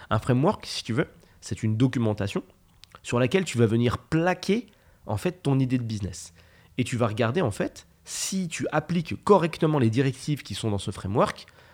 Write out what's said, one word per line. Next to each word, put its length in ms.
Un 80
framework, 480
si 180
tu 80
veux, 160
c'est 220
une 160
documentation 640
sur 160
laquelle 280
tu 100
vas 80
venir 320
plaquer, 680
en 100
fait, 260
ton 160
idée 200
de 40
business. 520
Et 80
tu 140
vas 80
regarder, 340
en 100
fait, 360
si 440
tu 220
appliques 540
correctement 540
les 120
directives 520
qui 120
sont 160
dans 80
ce 120
framework 560